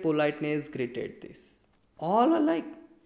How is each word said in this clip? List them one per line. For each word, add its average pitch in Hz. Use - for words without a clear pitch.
politeness 151
greeted 120
this, -
all 220
alike। 320